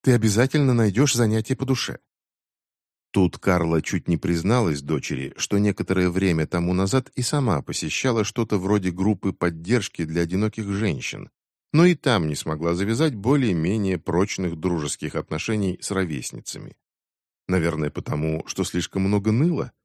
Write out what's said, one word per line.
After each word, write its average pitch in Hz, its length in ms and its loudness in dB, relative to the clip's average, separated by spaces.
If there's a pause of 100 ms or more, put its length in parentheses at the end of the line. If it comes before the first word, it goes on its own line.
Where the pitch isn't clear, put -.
Ты 127 120 4
обязательно 123 600 2
найдешь 113 400 4
занятие 110 420 0
по 135 100 -6
душе». - 340 -2 (1120)
Тут 92 260 4
Карла 82 440 2
чуть - 260 -4
не 85 100 2
призналась 85 640 0
дочери, 69 560 -4
что - 220 0
некоторое 92 500 2
время 87 380 2
тому 87 260 0
назад 98 420 0
и 123 60 -4
сама 120 400 0
посещала 107 600 -2
что-то 107 340 -2
вроде 95 340 0
группы 95 400 0
поддержки 87 720 -2
для 80 200 0
одиноких 101 440 -2
женщин, 98 600 -4 (420)
но 160 140 6
и 180 100 6
там 104 320 2
не 73 80 -2
смогла 80 380 -2
завязать 113 420 0
более-менее 98 840 0
прочных 90 580 -2
дружеских 78 580 -4
отношений 90 640 -2
с - 120 -8
ровесницами. 78 840 -6 (720)
Наверное, 80 420 0
потому, 78 580 -4
что - 160 -4
слишком 90 400 -4
много 101 280 0
ныла. 127 400 0 (140)